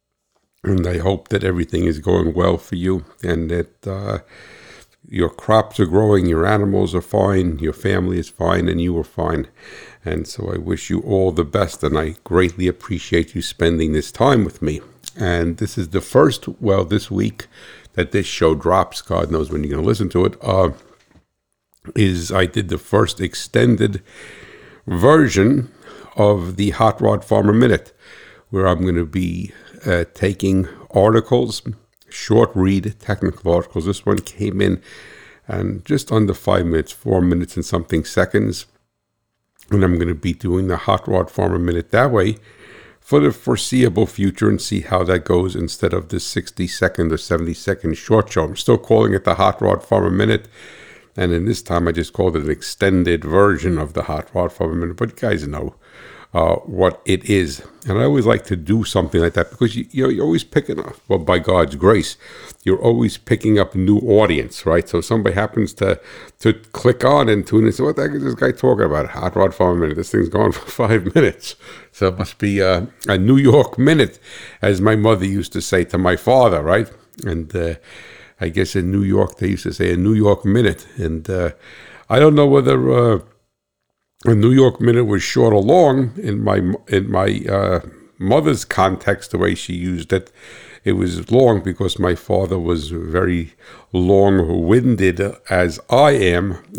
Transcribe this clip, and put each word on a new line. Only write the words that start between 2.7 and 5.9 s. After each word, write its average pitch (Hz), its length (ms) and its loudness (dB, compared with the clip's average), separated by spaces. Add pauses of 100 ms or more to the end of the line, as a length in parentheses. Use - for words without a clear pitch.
you, 92 300 -4 (160)
and 82 280 -4
that, - 380 -8
uh, 98 300 -6 (880)
your 87 220 -2
crops - 500 0
are 98 60 4
growing, 98 400 2